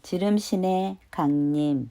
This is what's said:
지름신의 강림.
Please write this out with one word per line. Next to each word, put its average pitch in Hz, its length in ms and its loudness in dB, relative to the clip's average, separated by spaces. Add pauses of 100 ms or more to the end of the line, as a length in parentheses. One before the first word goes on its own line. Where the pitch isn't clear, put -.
지름신의 190 920 0 (140)
강림. 147 800 0